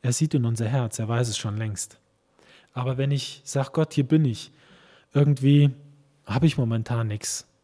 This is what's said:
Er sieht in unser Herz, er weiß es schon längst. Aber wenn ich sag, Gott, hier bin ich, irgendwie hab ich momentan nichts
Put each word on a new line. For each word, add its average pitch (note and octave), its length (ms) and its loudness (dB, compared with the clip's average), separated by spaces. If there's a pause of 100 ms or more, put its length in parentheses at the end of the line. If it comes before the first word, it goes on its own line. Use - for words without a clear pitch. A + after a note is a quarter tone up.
Er B2 100 0
sieht D#3 220 0
in C3 100 2
unser A2+ 220 0
Herz, A#2+ 320 -2
er A2 100 -4
weiß A#2 200 0
es G#2+ 100 -6
schon G#2 180 -6
längst. G#2+ 440 -8 (720)
Aber B2+ 240 -4
wenn C3+ 140 0
ich - 320 -6
sag, - 280 -4
Gott, D#3 220 0
hier C#3 120 2
bin D#3 180 4
ich, A#2 260 -4 (640)
irgendwie C#3+ 560 4 (560)
hab A#2 160 -2
ich E3 160 2
momentan A#2 480 -2
nichts - 400 -6 (180)